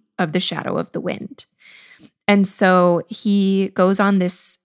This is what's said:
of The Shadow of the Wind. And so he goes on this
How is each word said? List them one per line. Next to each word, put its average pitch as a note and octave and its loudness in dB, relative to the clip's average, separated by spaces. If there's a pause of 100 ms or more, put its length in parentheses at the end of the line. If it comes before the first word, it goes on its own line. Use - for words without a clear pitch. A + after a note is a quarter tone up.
(180)
of E3 -2
The F3+ 0
Shadow - -4
of - -8
the - -8
Wind. - -10 (840)
And G3+ 4
so F3+ 2
he G3 0
goes F#3+ 2
on G3+ 2
this - -2